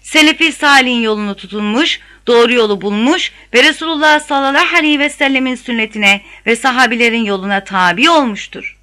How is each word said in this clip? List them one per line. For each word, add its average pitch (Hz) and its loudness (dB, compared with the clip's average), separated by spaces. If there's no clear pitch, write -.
Selefi 311 2
Salih'in 254 0
yolunu 214 -4
tutunmuş, 208 -4
doğru 233 4
yolu 208 0
bulmuş 214 -2
ve 247 4
Resulullah 311 0
sallallahu 294 0
aleyhi 302 0
ve 285 0
sellemin 262 -2
sünnetine 214 -2
ve 233 2
sahabilerin 233 0
yoluna 196 -4
tabi 190 2
olmuştur. - -2